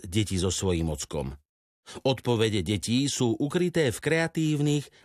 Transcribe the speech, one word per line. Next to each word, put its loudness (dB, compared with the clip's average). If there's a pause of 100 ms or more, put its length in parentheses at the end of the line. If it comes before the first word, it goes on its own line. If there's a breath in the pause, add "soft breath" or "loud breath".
deti 0
so 0
svojím 0
ockom? -6 (720 loud breath)
Odpovede 2
detí 0
sú 2
ukryté 0
v -4
kreatívnych 0 (180 soft breath)